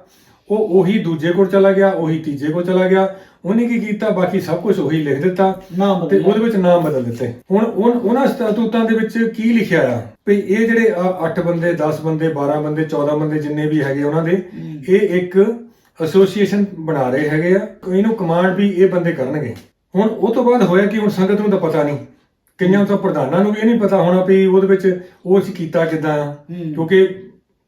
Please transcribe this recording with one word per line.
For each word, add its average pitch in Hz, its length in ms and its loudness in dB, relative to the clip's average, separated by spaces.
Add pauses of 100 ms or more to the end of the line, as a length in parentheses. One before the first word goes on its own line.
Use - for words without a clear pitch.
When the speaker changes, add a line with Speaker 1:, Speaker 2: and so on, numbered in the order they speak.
(500)
Speaker 1:
ਉਹ 208 80 0
ਉਹੀ 190 420 2
ਦੂਜੇ 165 320 -2
ਕੋਲ 190 160 2
ਚਲਾ 196 240 4
ਗਿਆ, 196 180 4
ਉਹੀ 160 300 -2
ਤੀਜੇ 143 280 -6
ਕੋਲ 165 160 -2
ਚਲਾ 185 240 2
ਗਿਆ। 190 280 2 (300)
ਉਹਨੇ 226 220 0
ਕੀ 233 120 -2
ਕੀਤਾ, 208 300 -4
ਬਾਕੀ 185 320 0
ਸਭ - 200 -4
ਕੁਛ 190 180 0
ਉਹੀ 156 240 0
ਲਿਖ 139 180 -2
ਦਿੱਤਾ 185 400 0 (160)
Speaker 2:
ਨਾਮ 190 220 0
ਬਦਲ 165 100 -4
Speaker 1:
ਤੇ 196 100 4
Speaker 2:
ਲਿਆ। 160 80 0
Speaker 1:
ਉਹਦੇ 220 180 2
ਵਿੱਚ 226 100 0
ਨਾਮ 175 280 4
ਬਦਲ 147 200 -2
ਦਿੱਤੇ। 117 300 -6 (180)
ਹੁਣ 208 140 2
ਉਨ-, 240 320 0
ਉਹਨਾਂ 240 300 0
ਸਤਾਤੂਤਾਂ 226 580 -2
ਦੇ 220 100 2
ਵਿੱਚ 220 420 -2
ਕੀ 220 60 -6
ਲਿਖਿਆ 175 540 0
ਆ 110 40 -6 (260)
ਵੀ 202 80 4
ਇਹ 202 320 0
ਜਿਹੜੇ 226 300 2
ਆ 180 280 -2
ਅੱਠ 160 140 -4
ਬੰਦੇ, 170 340 0
ਦਸ 151 280 -2
ਬੰਦੇ, 160 260 -2
ਬਾਰਾਂ 147 340 -2
ਬੰਦੇ, 151 220 -2
ਚੌਦਾਂ 147 340 -2
ਬੰਦੇ 151 220 -2
ਜਿੰਨੇ 151 280 -4
ਵੀ 151 160 0
ਹੈਗੇ 139 200 -4
ਉਹਨਾਂ 151 200 0
ਦੇ, 170 120 -2
Speaker 2:
ਹੂੰ। 160 540 -8
Speaker 1:
ਇਹ 185 320 2
ਇੱਕ 196 420 0 (400)
ਐਸੋਸੀਏਸ਼ਨ 190 640 2 (140)
ਬਣਾ 147 300 -2
ਰਹੇ 147 200 0
ਹੈਗੇ 170 260 2
ਆ, 208 120 0 (280)
ਇਹਨੂੰ 220 200 2
ਕਮਾਂਡ 175 400 0
ਵੀ 202 140 2
ਇਹ 185 200 4
ਬੰਦੇ 170 220 0
ਕਰਨਗੇ। 135 440 -4 (400)
ਹੁਣ 214 140 2
ਉਹ 214 240 -2
ਤੋਂ 262 100 0
ਬਾਅਦ 240 200 4
ਹੋਇਆ 185 220 4
ਕਿ 220 120 -2
ਹੁਣ 208 120 0
ਸੰਗਤ 202 320 0
ਨੂੰ 208 100 0
ਤਾਂ 190 80 2
ਪਤਾ 160 240 0
ਨਹੀਂ, 143 140 -2 (600)
ਕਈਆਂ 190 280 2
ਤੋਂ 196 120 0
ਪ੍ਰਧਾਨਾਂ 156 460 0
ਨੂੰ 208 100 2
ਵੀ 208 80 -6
ਇਹ 220 40 2
ਨਹੀਂ 226 140 2
ਪਤਾ 190 220 2
ਹੋਣਾ 180 220 2
ਵੀ 190 220 4
ਉਹਦੇ 190 220 4
ਵਿੱਚ 190 340 2 (240)
ਉਹ 185 140 4
ਅਸੀਂ - 140 -4
ਕੀਤਾ 165 320 -2
ਕਿੱਦਾਂ 156 340 -2
ਆ। 147 120 -4
Speaker 2:
ਹੂੰ। 165 420 -12
Speaker 1:
ਕਿਉਂਕਿ 185 560 0 (380)